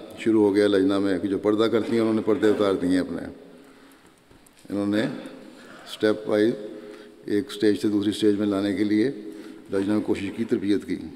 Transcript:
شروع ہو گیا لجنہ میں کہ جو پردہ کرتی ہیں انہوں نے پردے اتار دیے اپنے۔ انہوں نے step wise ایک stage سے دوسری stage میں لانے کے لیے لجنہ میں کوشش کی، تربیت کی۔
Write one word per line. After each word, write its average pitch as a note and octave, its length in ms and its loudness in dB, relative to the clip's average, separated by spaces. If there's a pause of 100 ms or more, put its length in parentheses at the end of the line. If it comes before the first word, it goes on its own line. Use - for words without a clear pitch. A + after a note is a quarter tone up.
(180)
شروع A2 240 4
ہو G2+ 120 4
گیا G#2 140 4
لجنہ G2 300 4
میں G2 200 0
کہ G2 100 -4
جو F#2+ 100 0
پردہ G#2+ 240 2
کرتی A2+ 300 0
ہیں A2+ 80 2
انہوں A2 140 2
نے G#2+ 120 0
پردے G#2+ 220 2
اتار G2+ 260 2
دیے F2+ 240 0
اپنے۔ E2+ 240 -4 (1500)
انہوں G2+ 160 -2
نے G#2 160 0 (840)
step - 420 0
wise G#2+ 240 4 (720)
ایک G2+ 280 -2
stage G#2 280 2
سے A2 80 0
دوسری G#2 240 0
stage G#2 260 2
میں G#2 80 0
لانے G2+ 300 0
کے G#2 80 0
لیے G#2+ 260 2 (600)
لجنہ G2 200 0
میں G#2+ 80 2
کوشش G2 260 -4 (100)
کی، A#2 80 -2
تربیت G2+ 420 -2
کی۔ F2+ 100 -6 (200)